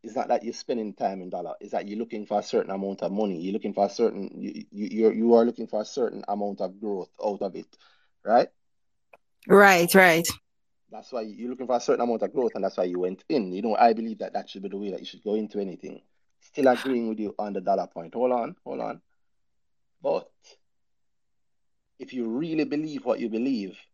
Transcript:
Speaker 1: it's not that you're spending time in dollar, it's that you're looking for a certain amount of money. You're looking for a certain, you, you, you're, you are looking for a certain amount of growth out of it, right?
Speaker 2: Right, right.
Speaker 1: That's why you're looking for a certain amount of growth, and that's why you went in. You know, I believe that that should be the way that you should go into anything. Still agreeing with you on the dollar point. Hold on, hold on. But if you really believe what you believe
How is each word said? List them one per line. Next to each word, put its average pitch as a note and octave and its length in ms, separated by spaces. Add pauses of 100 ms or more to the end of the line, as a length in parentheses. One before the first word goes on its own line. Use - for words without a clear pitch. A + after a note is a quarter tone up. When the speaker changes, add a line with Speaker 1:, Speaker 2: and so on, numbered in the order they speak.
Speaker 1:
it's A2+ 120
not A#2+ 140
that A2+ 160
you're A2+ 80
spending A2 400
time G2 300
in F2+ 80
dollar, E2+ 280
it's - 140
that G2+ 160
you're G#2 100
looking A2+ 280
for G#2 120
a G#2+ 40
certain - 280
amount G2 320
of F#2 100
money. G2 280
You're F#2+ 140
looking G#2+ 180
for G2+ 140
a G2 40
certain, G2+ 480
you, G2 320
you, G2+ 200
you're, A2 220
you A#2 220
are A#2 120
looking A#2 200
for G#2+ 140
a G#2+ 60
certain - 420
amount G2+ 320
of F#2+ 180
growth G2+ 300 (160)
out G2+ 160
of G2 160
it, - 100 (580)
right? A2+ 240 (1000)
Speaker 2:
Right, F#3 460
right. F3 340 (600)
Speaker 1:
That's A2 220
why A#2 100
you're A2 280
looking B2+ 160
for B2 100
a A#2+ 40
certain A#2+ 220
amount A#2 200
of F2+ 100
growth, A#2+ 220
and F#2+ 100
that's F#2+ 120
why F#2+ 80
you F2+ 160
went F#2 300
in. G#2 220
You G2 100
know, A2 140
I A#2 180
believe A2+ 240
that F#2+ 160
that G2 160
should G2 120
be G2+ 60
the G2 100
way G2+ 120
that F#2 100
you - 60
should - 180
go G#2 100
into G#2+ 260
anything. - 400 (400)
Still - 280
agreeing A#2+ 400
with G#2+ 100
you G#2 200
on G#2 140
the G2 80
dollar F#2+ 280
point. E2+ 260
Hold B2 180
on, B2 320
hold C#3 160
on. A2+ 220 (1000)
But D#3+ 300 (1700)
if C3 160
you A#2+ 140
really D#3 360
believe D3 400
what B2 160
you A#2+ 80
believe A2 480 (180)